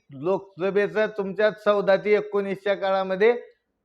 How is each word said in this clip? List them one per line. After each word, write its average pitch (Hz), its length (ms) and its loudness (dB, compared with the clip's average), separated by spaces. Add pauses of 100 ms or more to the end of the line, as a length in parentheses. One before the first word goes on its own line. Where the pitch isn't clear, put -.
(100)
लोकसभेचं 190 960 -2
तुमच्या 202 440 -2
चौदा 196 460 2
ते 208 180 2
एकोणीसच्या 202 600 -2
काळामध्ये 190 640 0 (440)